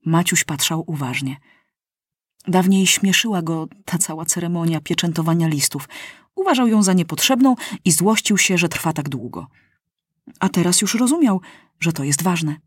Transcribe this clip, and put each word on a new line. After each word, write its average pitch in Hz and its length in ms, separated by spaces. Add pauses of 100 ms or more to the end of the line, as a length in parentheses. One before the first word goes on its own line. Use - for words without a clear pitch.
Maciuś 170 380
patrzał 160 440
uważnie. 135 500 (1080)
Dawniej 185 400
śmieszyła 196 540
go 160 260 (180)
ta 175 120
cała 160 280
ceremonia 170 560
pieczętowania 165 680
listów. 143 420 (460)
Uważał 302 320
ją 214 160
za 185 100
niepotrzebną 240 640 (300)
i 180 60
złościł 208 460
się, 185 200
że 170 120
trwa 160 240
tak 147 160
długo. 117 380 (920)
A 185 100
teraz 175 320
już 208 140
rozumiał, 247 460 (380)
że 165 140
to 139 100
jest 143 200
ważne. 165 320 (120)